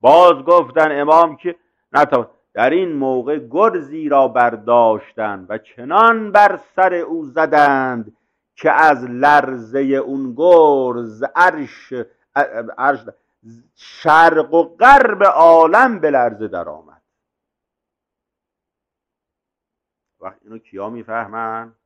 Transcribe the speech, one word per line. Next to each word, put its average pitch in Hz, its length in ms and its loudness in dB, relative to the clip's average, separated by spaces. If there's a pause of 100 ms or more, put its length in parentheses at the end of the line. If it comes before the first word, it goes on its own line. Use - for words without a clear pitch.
باز 160 420 4
گفتن: 151 580 0
«امام 156 340 2
که 175 200 -10 (360)
نتوان-، 135 380 0 (240)
در 117 160 0
این 170 240 -2
موقع 135 460 -4 (120)
گرزی 160 580 -4
را 139 180 2
برداشتند 113 1200 -2
و 107 80 -10
چنان 208 760 -2
بر 202 280 2 (160)
سر 185 180 0
او 165 320 -8
زدند 135 920 -2 (380)
که 160 160 -2
از 143 320 2
لرزه 131 920 -2
اون 135 420 -8
گرز 131 880 2 (120)
عرش، 156 580 -4 (840)
عرش، 135 220 -2 (760)
شرق 156 760 0
و 165 100 4
غرب 226 600 2
عالم 170 760 4
به 151 120 -2
لرزه 113 360 -4
در 87 220 -10
آمد.» 78 320 -20 (3250)
وقت 92 220 -18
اینو 107 160 -20
کیا 101 320 -14
می‌فهمن؟ 113 840 -12 (100)